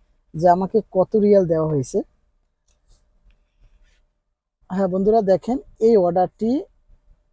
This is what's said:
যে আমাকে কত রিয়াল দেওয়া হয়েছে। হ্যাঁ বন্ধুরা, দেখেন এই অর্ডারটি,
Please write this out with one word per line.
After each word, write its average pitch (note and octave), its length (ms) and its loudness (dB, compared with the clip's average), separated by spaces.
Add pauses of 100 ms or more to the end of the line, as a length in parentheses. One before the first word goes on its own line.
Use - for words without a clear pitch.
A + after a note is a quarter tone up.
(360)
যে E3 140 0
আমাকে F#3+ 320 0 (100)
কত F#3 260 -2
রিয়াল G3+ 300 2
দেওয়া D#3+ 220 -2
হয়েছে। D#3 340 -4 (2750)
হ্যাঁ F#3+ 180 -2
বন্ধুরা, G3 340 0
দেখেন F#3+ 360 -2 (220)
এই A3+ 160 4
অর্ডারটি, F#3 680 -2 (720)